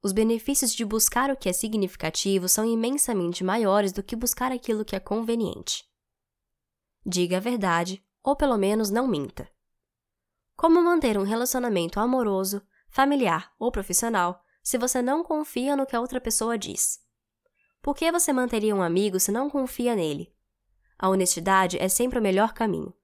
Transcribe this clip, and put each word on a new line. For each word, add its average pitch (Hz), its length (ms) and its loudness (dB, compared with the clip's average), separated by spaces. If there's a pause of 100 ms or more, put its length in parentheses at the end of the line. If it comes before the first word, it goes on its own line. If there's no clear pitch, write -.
Os 202 100 -2
benefícios 226 600 0
de 233 100 -6
buscar 220 480 0
o 262 60 -2
que - 100 -4
é 180 60 0
significativo 190 960 -2
são 220 160 2
imensamente 226 800 0
maiores 196 480 2
do 196 120 -6
que - 120 -8
buscar 247 360 -2
aquilo 226 320 -4
que 202 120 -6
é 190 40 -4
conveniente. 226 880 -4 (1200)
Diga 180 320 0
a - 20 0
verdade, 190 640 -2 (180)
ou 277 140 0
pelo 269 220 2
menos 208 320 2
não 240 180 0
minta. 143 420 -4 (1040)
Como 339 280 6
manter 311 340 4
um 196 60 0
relacionamento 220 760 0
amoroso, 202 640 0 (280)
familiar 262 680 2
ou 240 140 -2
profissional 190 680 -2 (200)
se - 160 -4
você 247 240 0
não 277 220 0
confia 285 520 -2
no 269 100 0
que 269 100 -8
a 233 60 0
outra 247 200 -6
pessoa 233 360 -2
diz? - 420 -4 (840)
Por 277 140 -2
que 330 160 0
você 339 200 0
manteria 233 440 0
um 190 60 0
amigo 185 380 0
se 196 120 0
não 262 180 -2
confia 247 460 -2
nele? 160 380 -4 (640)
A 190 120 0
honestidade 190 720 2
é 185 80 0
sempre 247 300 0
o - 20 0
melhor 202 320 2
caminho. 175 400 -4 (100)